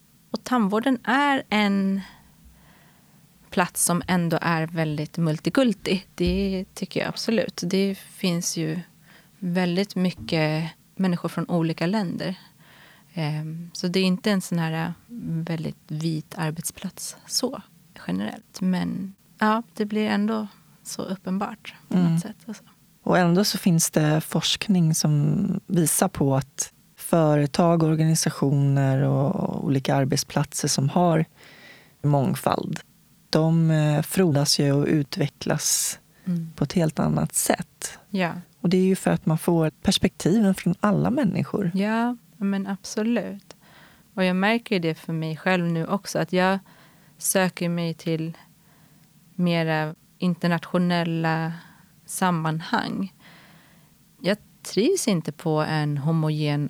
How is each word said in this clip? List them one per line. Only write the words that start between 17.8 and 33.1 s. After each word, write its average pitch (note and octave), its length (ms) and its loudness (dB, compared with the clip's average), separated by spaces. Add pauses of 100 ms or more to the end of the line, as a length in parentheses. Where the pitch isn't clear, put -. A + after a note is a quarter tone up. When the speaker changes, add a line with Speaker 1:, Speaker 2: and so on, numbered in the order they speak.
Speaker 1:
generellt. - 540 -6
Men F#3 520 -2 (260)
ja, A3 240 2 (100)
det G#3+ 120 -4
blir G#3+ 240 -2
ändå G#3+ 380 -2 (360)
så - 200 -10
uppenbart F#3+ 720 -6 (140)
på F#3 100 0
något F3+ 100 6
Speaker 2:
Mm. E3 120 2
Speaker 1:
sätt, G#3 160 -8 (100)
alltså. - 180 -14 (400)
Speaker 2:
Och E3+ 140 2
ändå F3 260 4
så G3+ 140 -2
finns E3+ 340 2
det D#3 300 2
forskning E3 720 0
som D3+ 720 0
visar F3 400 2
på C#3 280 2
att - 380 -6 (220)
företag, D#3+ 880 2
organisationer C#3+ 1160 2
och C3+ 640 0
olika C3+ 300 0
arbetsplatser C#3 720 -2
som C3+ 220 0
har E3 360 2 (760)
mångfald, C#3 800 0 (500)